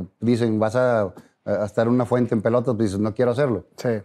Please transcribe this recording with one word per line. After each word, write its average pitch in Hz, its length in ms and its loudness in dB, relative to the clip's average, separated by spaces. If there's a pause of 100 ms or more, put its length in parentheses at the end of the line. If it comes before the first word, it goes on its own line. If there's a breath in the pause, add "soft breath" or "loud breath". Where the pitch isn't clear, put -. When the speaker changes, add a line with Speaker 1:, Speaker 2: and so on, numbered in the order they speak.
(200)
Speaker 1:
dicen, 113 400 0
"Vas 107 160 0
a, 117 380 2 (320 loud breath)
a 104 200 -2
estar 113 200 -2
en 120 80 2
una 127 120 2
fuente 123 280 0
en 110 80 0
pelotas", 117 340 0
pues 110 140 0
dices, 98 100 -4
"No 107 140 -2
quiero 123 160 0
hacerlo". 120 360 -2 (120)
Speaker 2:
Sí. - 120 -4 (160)